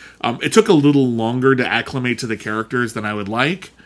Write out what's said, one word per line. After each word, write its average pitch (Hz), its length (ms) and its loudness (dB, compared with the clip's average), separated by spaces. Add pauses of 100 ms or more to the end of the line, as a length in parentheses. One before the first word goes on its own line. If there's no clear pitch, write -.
(200)
Um, 120 220 -2
it 151 100 -4
took 214 160 6
a 190 60 4
little 139 340 4
longer 120 480 0
to 123 100 0
acclimate 117 520 -4
to 127 80 -8
the 110 100 -4
characters 110 560 -4
than 107 140 -6
I 107 80 -4
would 101 140 -6
like, 135 420 -4 (160)